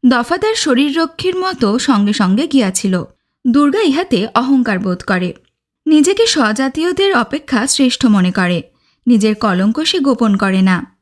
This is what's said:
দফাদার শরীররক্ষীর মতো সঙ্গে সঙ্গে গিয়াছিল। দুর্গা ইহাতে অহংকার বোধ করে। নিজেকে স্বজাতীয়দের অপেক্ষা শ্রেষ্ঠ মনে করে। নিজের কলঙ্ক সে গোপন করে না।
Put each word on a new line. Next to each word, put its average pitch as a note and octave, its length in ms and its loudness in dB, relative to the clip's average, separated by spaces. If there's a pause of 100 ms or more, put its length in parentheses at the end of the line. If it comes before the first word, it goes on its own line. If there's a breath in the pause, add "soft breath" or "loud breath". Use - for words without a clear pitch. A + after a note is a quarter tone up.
দফাদার E4+ 500 0
শরীররক্ষীর D#4+ 800 -2
মতো B3+ 440 -2
সঙ্গে G#3 340 0
সঙ্গে G#3 340 0
গিয়াছিল। F#3+ 560 -2 (440)
দুর্গা D4 340 2
ইহাতে C#4 520 0
অহংকার B3 460 0
বোধ F#3 240 -4
করে। F3+ 300 -2 (540)
নিজেকে F4+ 400 4
স্বজাতীয়দের D#4 920 0
অপেক্ষা A#3+ 500 -2
শ্রেষ্ঠ C4 380 0
মনে F#3+ 260 2
করে। F3+ 300 -2 (460)
নিজের A3 280 2
কলঙ্ক G#3 440 0
সে D#4+ 200 -2
গোপন A#3+ 380 0
করে F#3+ 240 0
না। F#3+ 400 0